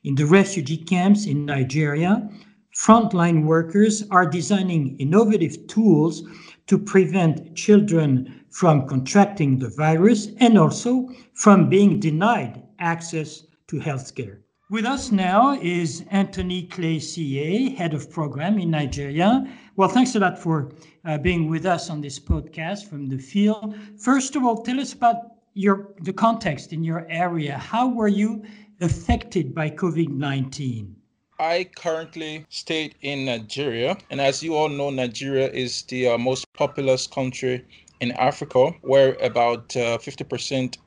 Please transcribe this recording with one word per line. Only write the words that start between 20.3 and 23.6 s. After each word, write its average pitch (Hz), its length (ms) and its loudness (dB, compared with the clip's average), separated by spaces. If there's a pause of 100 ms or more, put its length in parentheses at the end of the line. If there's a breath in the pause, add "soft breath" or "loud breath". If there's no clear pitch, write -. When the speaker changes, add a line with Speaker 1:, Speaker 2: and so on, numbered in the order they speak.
Speaker 1:
for, 156 340 -4 (320 loud breath)
uh, 156 140 -4
being 165 320 0
with 160 160 -4
us 170 240 -2
on 151 100 -8
this 143 180 -12
podcast 165 720 -6
from 143 180 -10
the 131 120 -6
field. 208 560 -2 (240 loud breath)